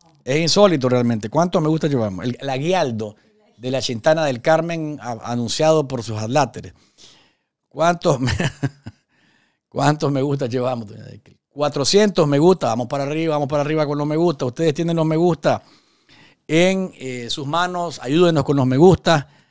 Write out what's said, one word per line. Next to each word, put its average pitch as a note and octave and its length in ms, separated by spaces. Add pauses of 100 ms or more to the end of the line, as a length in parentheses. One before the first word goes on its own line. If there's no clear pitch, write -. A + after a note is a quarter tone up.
(240)
Es C#3 140
insólito E3 500
realmente. A#2 400
¿Cuántos F3 320
me D#3 80
gusta D#3+ 200
llevamos? G#2+ 360
El, A#2+ 160
el C#3 100
aguinaldo C3 680 (400)
de B2 140
la C3 100
Chintana D#3 440
del B2+ 160
Carmen D#3+ 600
a-, A#2 320
anunciado C#3+ 560
por B2 140
sus G#2+ 160
adláteres. A#2 560 (960)
¿Cuántos D#3+ 520
me, C3 120
<laughs> - 1400
cuántos C#3+ 440
me C3+ 100
gusta C#3+ 240
llevamos, B2 400
doña A2 200
Dickel? G#2 300 (120)
Cuatrocientos D3 800
me C#3+ 100
gusta. D#3+ 300
Vamos A2+ 180
para C#3 180
arriba, D#3 300
vamos D3 140
para D3 140
arriba D3+ 240
con D3 120
los D3 80
me D3+ 100
gusta. E3 280
Ustedes D3+ 300
tienen E3+ 200
los D#3+ 120
me D#3+ 100
gusta D#3+ 460 (840)
en, F#3 520
eh, B2 320
sus C#3+ 160
manos. F3 560
Ayúdenos D#3 420
con C#3+ 120
los C3 100
me B2+ 100
gusta. E3 520 (220)